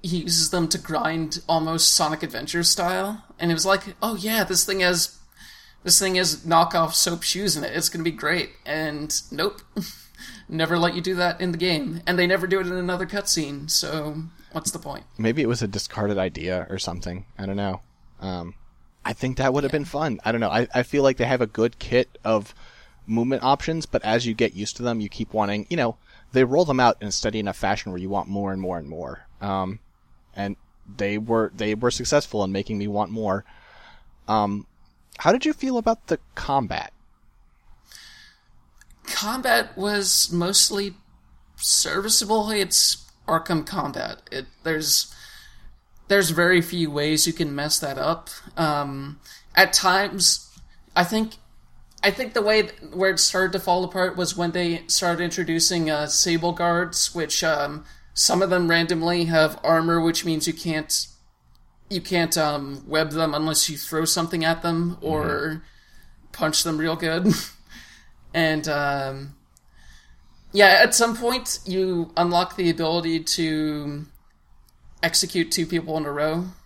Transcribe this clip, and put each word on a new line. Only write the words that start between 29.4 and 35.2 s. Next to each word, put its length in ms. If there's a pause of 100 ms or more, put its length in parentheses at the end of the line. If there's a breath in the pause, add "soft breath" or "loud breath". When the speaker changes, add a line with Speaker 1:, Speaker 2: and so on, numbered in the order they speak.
Speaker 2:
Um, 380 (560)
and 220 (400)
they 200
were, 380
they 180
were 180
successful 520
in 80
making 260
me 100
want 220
more. 360 (840 loud breath)
Um, 400 (500)
how 140